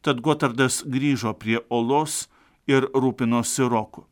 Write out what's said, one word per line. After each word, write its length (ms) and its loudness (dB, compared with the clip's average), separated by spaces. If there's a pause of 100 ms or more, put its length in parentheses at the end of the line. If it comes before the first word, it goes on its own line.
Tad 160 0
Gotardas 600 0
grįžo 560 -2
prie 280 0
Olos 600 -2 (420)
ir 220 4
rūpinosi 800 0
Roku 440 -2